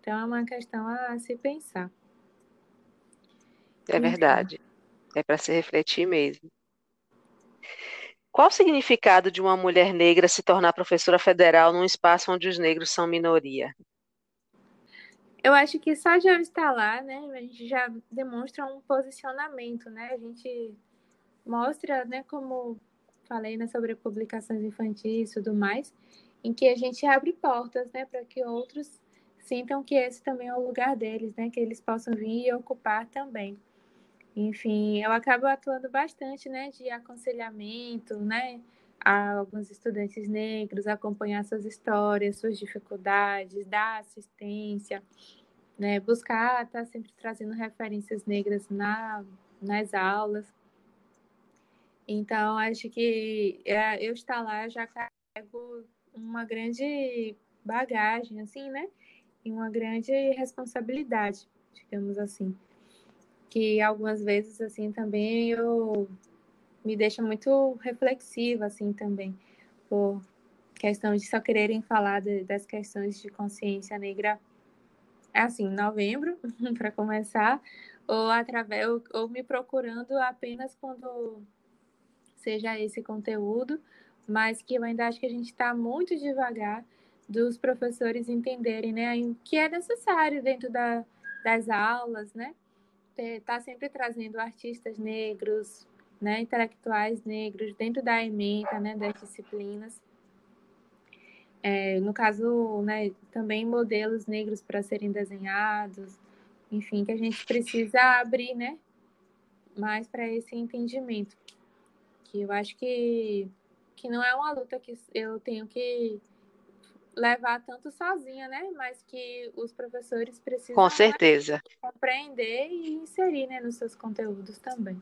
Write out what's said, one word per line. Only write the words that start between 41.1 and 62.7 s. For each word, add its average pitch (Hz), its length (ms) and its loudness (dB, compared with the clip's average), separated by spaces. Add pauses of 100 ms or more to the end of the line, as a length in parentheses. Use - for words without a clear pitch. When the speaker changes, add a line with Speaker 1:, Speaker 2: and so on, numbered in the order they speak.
Speaker 1:
suas 208 200 -6
histórias, 208 720 0
suas 220 220 -4
dificuldades, 202 1080 -2
dar 214 320 -2
assistência, 208 1040 -10 (760)
né, 202 220 0
buscar 233 680 0
tá 233 160 -8
sempre 226 320 -16
trazendo 220 360 -10
referências 214 760 -8
negras 202 420 -2
na, 208 560 -4 (360)
nas 202 320 -4
aulas. 208 540 0 (1600)
Então, 214 520 -2
acho 226 300 -4
que, 220 760 -2
é, 214 380 0
eu 226 120 -4
estar 240 260 -6
lá 220 280 -6
já 233 180 -8
carrego 240 1000 -14 (300)
uma 226 300 -10
grande 233 880 -4 (300)
bagagem, 226 760 -2
assim, 269 300 -14
né, 285 180 -8 (560)
e 226 60 -8
uma 220 180 -6
grande 226 440 -4 (180)
responsabilidade, 247 1160 -4 (260)
digamos 202 440 -8
assim, 202 380 -6 (920)